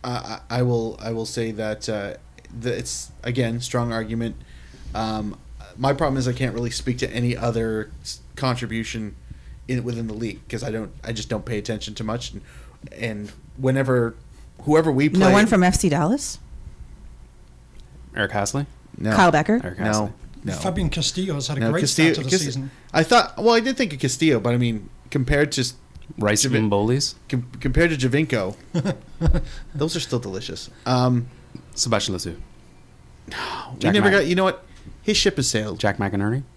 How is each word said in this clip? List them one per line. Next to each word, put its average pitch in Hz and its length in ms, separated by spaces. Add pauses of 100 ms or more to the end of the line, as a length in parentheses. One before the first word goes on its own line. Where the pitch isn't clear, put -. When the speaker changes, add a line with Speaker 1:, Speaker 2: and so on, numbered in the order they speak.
Speaker 1:
I, 123 360 (100)
I, 117 100
I - 20
will, 117 400
I 110 100
will 113 140
say 113 260
that, 107 380
uh, 101 260 (420)
the, 120 200
it's, - 340 (120)
again, 120 380
strong 120 300
argument. 113 440 (600)
Um, 110 420 (400)
my 135 160
problem 135 240
is 127 100
I 123 60
can't 120 200
really 120 180
speak 123 280
to - 120
any 120 260
other 113 540 (100)
s-, - 200 (140)
contribution 113 800 (520)
in, 127 160
within 117 240
the 110 60
league 107 260 (100)
'cause 113 140
I 117 80
don't, 110 200 (120)
I 120 100
just 107 160
don't 107 160
pay 113 140
attention 107 360
to - 80
much. 113 300
And, 101 80 (520)
and 107 380 (260)
whenever, 127 580 (480)
whoever 156 280
we 135 160
play 185 120
Speaker 2:
No 190 120
one 202 140
from 214 180
F 180 120
C - 120
Dallas? 170 520 (1800)
Speaker 3:
Eric 101 160
Hasley? 104 340 (320)
Speaker 1:
No. 107 180
Speaker 2:
Kyle 175 160
Becker? 214 320
Speaker 3:
Eric 87 160
Speaker 1:
No. - 60
Speaker 3:
Hasley. 107 260 (320)
Speaker 1:
No. 98 100
Speaker 4:
Fabian 180 360
Castillo's 160 580
had 147 100
a - 40
Speaker 1:
No, 113 100
Speaker 4:
great 170 100
Speaker 1:
Castillo, 156 320
Speaker 4:
start 147 120
to 131 40
the 165 80
Speaker 1:
Cast- 175 80
Speaker 4:
season. 135 260 (220)
Speaker 1:
I 233 100
thought, 233 340
well, 233 160
I 226 60
did 247 180
think 202 160
of 135 60
Castillo, 139 400
but 120 140
I 123 40
mean, 117 320 (220)
compared 143 420
to - 80
s-, - 140 (420)
Speaker 3:
Rice 107 280
Speaker 1:
Javi- 120 220
Speaker 3:
Mbolis? 110 460 (160)
Speaker 1:
com-, 123 180 (120)
compared 160 380
to 127 120
Javinko, 123 460 (180)
Speaker 4:
<laughs> - 1000
Speaker 1:
those 151 200
are 170 40
still - 200
delicious. 95 500 (180)
Um, 123 400 (480)
Speaker 3:
Sebastian 107 400
Lassu. 87 200 (920)
Speaker 1:
we - 60 (440)
Speaker 3:
Jack 104 160
Speaker 1:
never 104 160
Speaker 3:
Mac- - 40
Speaker 1:
got, 196 120
you 170 100
know 190 80
what? - 200 (400)
His 214 120
ship 202 200
has 135 140
sailed. 107 300
Speaker 3:
Jack 101 180
McInerney? 101 460 (140)